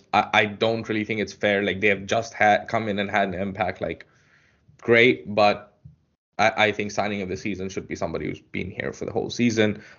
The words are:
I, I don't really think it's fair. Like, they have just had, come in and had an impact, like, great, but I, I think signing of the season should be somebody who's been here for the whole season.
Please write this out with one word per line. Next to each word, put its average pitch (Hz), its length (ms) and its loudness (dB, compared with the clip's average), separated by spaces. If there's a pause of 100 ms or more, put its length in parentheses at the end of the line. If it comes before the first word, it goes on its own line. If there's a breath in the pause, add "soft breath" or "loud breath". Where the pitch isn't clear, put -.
(120)
I, 101 200 2
I 107 140 4
don't 113 420 -2
really 107 160 -2
think 110 160 -4
it's 95 120 -4
fair. 101 320 0
Like, 95 160 -2
they 107 80 4
have 98 180 0
just 110 280 -2
had, 104 340 4
come 110 200 -2
in 101 120 -4
and 98 100 -4
had 101 200 2
an 90 40 -6
impact, 95 460 -4
like, 82 260 -8 (720)
great, 117 540 4
but 104 420 2 (640)
I, 107 180 4
I 107 160 2
think 104 200 -6
signing 101 280 -2
of 92 80 -6
the - 80 -4
season 95 320 -6
should 95 200 -10
be - 80 -8
somebody 82 320 -4
who's - 120 -8
been - 300 -8
here - 220 -10
for - 140 -8
the - 60 -8
whole - 160 -4
season. 107 540 2 (160 loud breath)